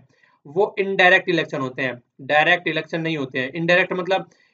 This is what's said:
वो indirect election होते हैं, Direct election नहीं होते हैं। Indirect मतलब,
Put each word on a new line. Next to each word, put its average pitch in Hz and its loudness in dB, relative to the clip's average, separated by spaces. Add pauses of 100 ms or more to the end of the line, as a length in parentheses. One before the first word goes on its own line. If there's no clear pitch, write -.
(460)
वो 170 -2
indirect 185 4
election 156 -2
होते 131 -6
हैं, 123 -6 (220)
Direct 160 2
election 160 -4
नहीं 160 -4
होते 135 -6
हैं। 131 -4
Indirect 175 2
मतलब, 185 -2 (260)